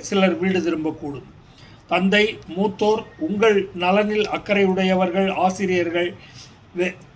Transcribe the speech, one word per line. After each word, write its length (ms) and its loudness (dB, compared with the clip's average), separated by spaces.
சிலர் 380 0
வீடு 220 0
திரும்பக்கூடும். 680 -6
தந்தை, 360 2
மூத்தோர், 540 -2
உங்கள் 400 2
நலனில் 540 2
அக்கறையுடையவர்கள், 1040 2
ஆசிரியர்கள், 760 0
வே-, 220 -2